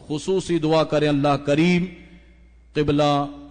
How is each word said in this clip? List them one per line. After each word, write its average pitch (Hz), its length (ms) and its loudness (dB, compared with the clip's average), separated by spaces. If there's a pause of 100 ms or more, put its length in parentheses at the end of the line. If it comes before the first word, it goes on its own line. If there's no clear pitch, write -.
خصوصی 170 500 -2
دعا 156 260 2
کریں 151 240 0
اللہ 143 280 2 (100)
کریم 170 400 2 (880)
قبلہ 147 540 0 (240)